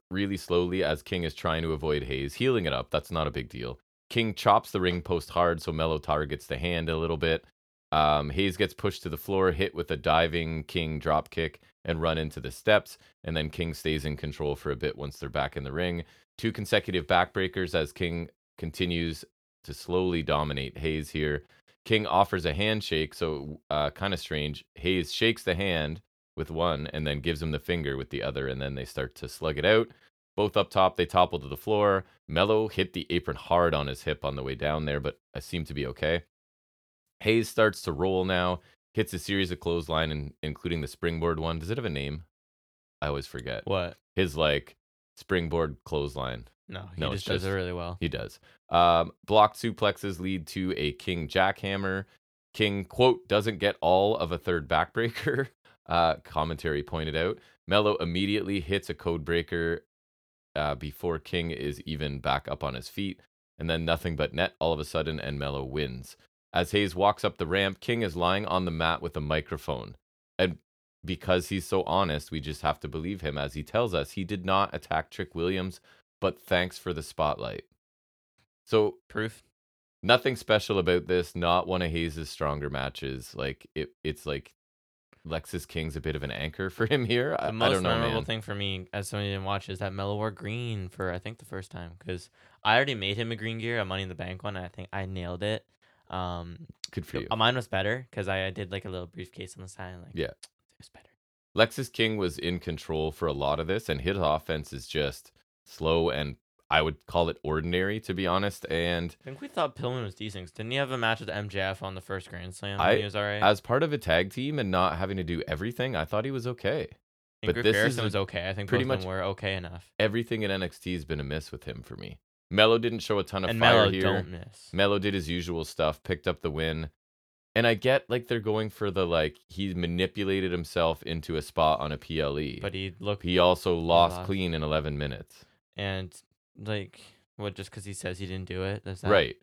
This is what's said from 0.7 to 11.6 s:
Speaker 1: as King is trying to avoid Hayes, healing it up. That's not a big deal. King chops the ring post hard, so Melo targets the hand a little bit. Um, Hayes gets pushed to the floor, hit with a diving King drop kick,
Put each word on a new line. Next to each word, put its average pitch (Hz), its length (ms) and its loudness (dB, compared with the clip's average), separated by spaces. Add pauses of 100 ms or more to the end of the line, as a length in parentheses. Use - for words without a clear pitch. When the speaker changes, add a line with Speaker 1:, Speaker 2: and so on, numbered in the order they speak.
Speaker 1:
as 76 180 0
King 87 220 -2
is 78 100 -4
trying 80 280 -2
to 80 100 0
avoid 76 320 0
Hayes, 67 300 -4
healing 120 320 2
it 71 60 0
up. 62 200 -4
That's - 180 -2
not 80 160 0
a 73 60 -2
big 64 160 -6
deal. 60 320 -10 (280)
King 113 260 0
chops 110 360 4
the 101 100 -2
ring 90 220 2
post 85 280 -2
hard, 85 300 4
so 85 120 -4
Melo 78 260 0
targets 76 480 -2
the 69 120 -4
hand 82 300 -2
a 80 80 0
little 82 200 -2
bit. 80 280 0 (460)
Um, 76 400 4
Hayes 92 260 0
gets 98 180 0
pushed - 280 -4
to 90 60 -6
the 78 80 -6
floor, 95 340 2
hit 87 240 0
with 80 160 -4
a 82 60 -2
diving 80 680 2
King 78 360 -2
drop 78 300 0
kick, 80 300 -4 (240)